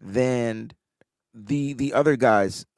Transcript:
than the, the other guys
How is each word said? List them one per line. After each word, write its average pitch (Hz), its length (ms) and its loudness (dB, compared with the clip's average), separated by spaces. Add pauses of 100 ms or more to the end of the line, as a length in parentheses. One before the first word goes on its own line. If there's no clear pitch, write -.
than 117 720 -2 (640)
the, 139 380 -4
the 135 220 -4
other 147 220 2
guys 107 500 2 (120)